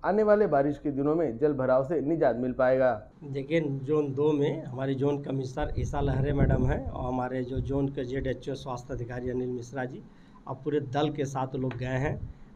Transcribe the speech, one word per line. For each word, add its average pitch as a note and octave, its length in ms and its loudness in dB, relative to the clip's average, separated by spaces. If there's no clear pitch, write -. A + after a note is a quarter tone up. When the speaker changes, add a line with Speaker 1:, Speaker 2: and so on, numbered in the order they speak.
Speaker 1:
आने G3 180 2
वाले G#3 240 6
बारिश D3 320 4
के D3+ 120 -2
दिनों C#3 240 2
में C#3+ 240 0
जल D3+ 140 4
भराव C3 320 4
से C#3 160 0
निजात C#3+ 360 2
मिल B2 160 -2
पाएगा। B2+ 540 2
Speaker 2:
देखिए, C#3+ 360 -2
जोन C#3 540 0
दो D3 180 2
में D3 320 0
हमारी C3+ 300 -4
जोन C#3+ 280 0
कमिश्नर C3+ 560 -4
ईशा C3 220 -2
लहरे C3+ 320 2
मैडम C3+ 340 4
हैं - 240 0
और B2+ 180 -6
हमारे B2+ 360 -2
जो C3 140 -6
जोन C#3 300 0
के C#3 160 -4
जेडएचओ C3 500 -4
स्वास्थ्य B2+ 400 -10
अधिकारी A#2+ 360 -6
अनिल B2+ 180 -2
मिश्रा B2 360 -6
जी D3 180 -10
और C3+ 60 -6
पूरे D3 160 0
दल D3 300 0
के D3 140 -2
साथ C3 300 -4
लोग B2+ 200 -2
गए B2 120 -6
हैं। C3 480 -4